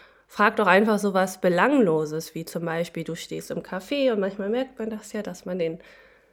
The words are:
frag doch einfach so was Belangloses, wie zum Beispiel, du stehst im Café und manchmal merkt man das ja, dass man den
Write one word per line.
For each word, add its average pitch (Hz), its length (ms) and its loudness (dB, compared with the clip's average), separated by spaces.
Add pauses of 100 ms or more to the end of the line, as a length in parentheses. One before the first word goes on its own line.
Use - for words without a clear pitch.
(260)
frag 208 300 2
doch 214 100 2
einfach 202 320 6
so 196 160 0
was 190 260 0
Belangloses, 175 960 2
wie 165 100 -8
zum 170 200 -8
Beispiel, 165 400 -4
du 165 100 -8
stehst 165 360 -12
im 175 120 -6
Café 262 500 -2
und 202 80 0
manchmal 196 280 -4
merkt 254 300 -4
man 220 120 -8
das 214 220 -14
ja, 214 100 -6
dass 180 220 -12
man 185 140 -6
den 165 220 -4 (520)